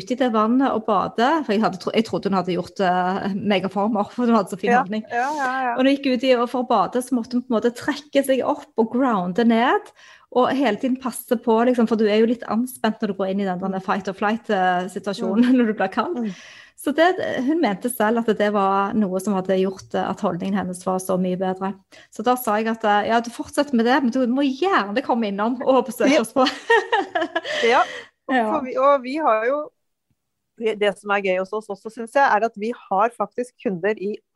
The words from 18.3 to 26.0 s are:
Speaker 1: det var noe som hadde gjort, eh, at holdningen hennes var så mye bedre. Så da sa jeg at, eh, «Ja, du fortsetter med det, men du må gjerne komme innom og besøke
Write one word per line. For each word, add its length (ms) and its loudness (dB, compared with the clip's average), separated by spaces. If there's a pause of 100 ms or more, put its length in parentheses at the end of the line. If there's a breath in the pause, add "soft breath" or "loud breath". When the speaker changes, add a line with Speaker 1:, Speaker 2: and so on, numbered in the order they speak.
Speaker 1:
det 160 0
var 420 0
noe 240 0
som 160 -2
hadde 240 0
gjort, 340 -2
eh, 160 -2
at 140 -6
holdningen 320 -2
hennes 300 -4
var 180 0
så 160 0
mye 160 0
bedre. 380 -4 (360 loud breath)
Så 140 -12
da 160 2
sa 160 -2
jeg 160 -2
at, 140 -4
eh, 240 2
«Ja, 100 4
du 100 -6
fortsetter 460 -4
med 100 4
det, 160 4
men 140 0
du 120 2
må 200 0
gjerne 560 0
komme 240 0
innom 340 -2
og 260 2
besøke 260 2